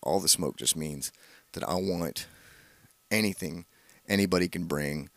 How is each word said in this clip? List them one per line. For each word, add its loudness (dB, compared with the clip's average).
All 2
the -2
Smoke 2
just -2
means -6
that -8
I 0
want -2
anything -2
anybody 4
can -4
bring. -2